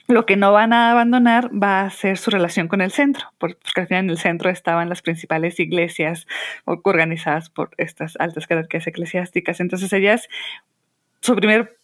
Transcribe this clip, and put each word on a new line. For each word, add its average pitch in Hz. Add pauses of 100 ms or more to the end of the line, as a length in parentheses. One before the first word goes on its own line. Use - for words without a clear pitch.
lo 233
que 196
no 202
van 220
a 233
abandonar 240
va 196
a 196
ser 190
su -
relación 175
con 196
el 190
centro, -
por-, 170
porque -
al 175
final 185
en 185
el 165
centro 170
estaban 170
las 175
principales 165
iglesias 170 (360)
o-, 175
organizadas 160
por -
estas 165
altas 160
jerarquías 165
eclesiásticas. 175
Entonces 180
ellas, 202 (880)
su 247
primer 214